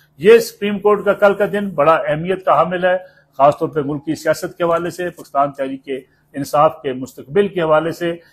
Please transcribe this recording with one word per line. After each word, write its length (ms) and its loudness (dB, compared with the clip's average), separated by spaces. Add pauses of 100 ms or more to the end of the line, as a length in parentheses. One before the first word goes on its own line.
(200)
ये 200 8
सुप्रीम 380 -4
कोर्ट 260 0
का 80 4
कल 220 4
का 120 0
दिन 240 -4
बड़ा 260 4
अहमियत 460 -4
का 120 2
हामिल 320 0
है, 120 0 (400)
ख़ासतौर 300 2
पे 140 -4
मुल्क 240 -6
की 100 -4
सियासत 420 -4
के 60 -2
हवाले 260 0
से, 200 -8
पाकिस्तान 400 -2
तहरीक 560 -8 (300)
इंसाफ 460 0
के 120 -4
मुस्तकबिल 540 -4
के 120 -6
हवाले 320 2
से, 200 -4 (200)